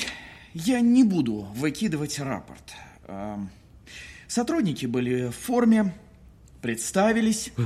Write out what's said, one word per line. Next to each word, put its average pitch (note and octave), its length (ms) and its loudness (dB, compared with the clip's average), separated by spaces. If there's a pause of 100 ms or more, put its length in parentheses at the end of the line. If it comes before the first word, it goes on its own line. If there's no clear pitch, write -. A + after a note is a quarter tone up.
(520)
я G#3+ 280 0
не A#3+ 240 6
буду A#2 520 0
выкидывать D3+ 640 -4
рапорт. A2+ 540 -8 (320)
Эм, G2+ 440 -10 (760)
сотрудники A#3 580 0
были B2 420 0
в A#2 80 -10
форме, A3+ 580 4 (680)
представились. G#3+ 920 0 (140)